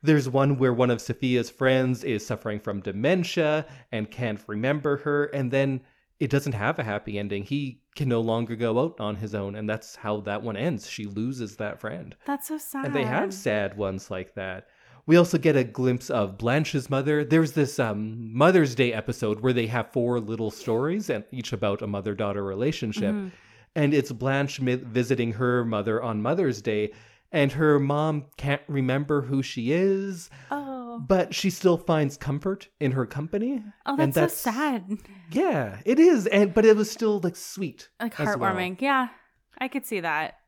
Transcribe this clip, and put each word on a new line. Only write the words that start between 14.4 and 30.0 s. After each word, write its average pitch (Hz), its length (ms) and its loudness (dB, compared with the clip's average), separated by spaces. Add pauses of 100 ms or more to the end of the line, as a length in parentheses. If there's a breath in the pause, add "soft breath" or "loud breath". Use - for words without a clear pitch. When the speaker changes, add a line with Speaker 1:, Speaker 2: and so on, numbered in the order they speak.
Speaker 1:
We 156 100 8
also 175 220 6
get 147 180 4
a 131 80 4
glimpse 123 440 -2
of 101 300 -2
Blanche's 131 500 -2
mother. 143 360 0
There's 156 280 4
this, 143 260 0
um, 110 580 -4
Mother's 151 380 6
Day 120 180 2
episode 107 480 -2
where 123 140 2
they 120 120 0
have 113 260 -4
four 120 280 0
little 110 300 -4
stories, 151 600 -2
and 107 220 -4
each 127 200 -8
about 101 300 -2
a 107 40 -6
mother-daughter 101 580 -4
relationship. 117 680 -2
Speaker 2:
Mm-hmm. 196 140 -6 (460 loud breath)
Speaker 1:
And 147 200 2
it's 139 180 2
Blanche 135 480 -2
mi-, 127 140 2
visiting 120 580 0
her 123 320 2
mother 110 380 0
on 110 200 -2
Mother's 135 380 0
Day, 107 320 0 (400 loud breath)
and 143 200 2
her 147 280 6
mom 147 460 0 (100)
can't 143 320 -2
remember 139 540 0
who 135 200 0
she 123 300 -2
is. 196 560 0 (220 loud breath)